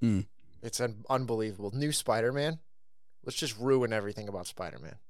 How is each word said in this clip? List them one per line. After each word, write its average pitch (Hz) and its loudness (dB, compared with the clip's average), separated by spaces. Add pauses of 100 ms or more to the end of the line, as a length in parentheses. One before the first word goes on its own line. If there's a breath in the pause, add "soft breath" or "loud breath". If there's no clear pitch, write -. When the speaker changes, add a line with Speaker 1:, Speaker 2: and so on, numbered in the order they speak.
Speaker 1:
Mm. 101 6 (360)
Speaker 2:
It's - -4
un-, 110 -2
unbelievable. 110 2
New 147 0
Spider-Man. 139 2 (640)
Let's - -6
just 117 -2
ruin 123 6
everything 104 -2
about 92 -4
Spider-Man. 80 -8 (140)